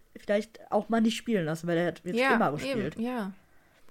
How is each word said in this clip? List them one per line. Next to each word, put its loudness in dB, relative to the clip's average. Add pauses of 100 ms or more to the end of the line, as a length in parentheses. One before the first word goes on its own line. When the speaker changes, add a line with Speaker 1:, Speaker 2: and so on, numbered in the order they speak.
(180)
Speaker 1:
vielleicht -2 (120)
auch 0
mal 4
nicht 4
spielen 0
lassen, -4
weil 2
der 2
hat -6
wirklich -2
Speaker 2:
Ja, 4
Speaker 1:
immer 4
Speaker 2:
eben, 0
Speaker 1:
gespielt. -4
Speaker 2:
ja. -4 (600)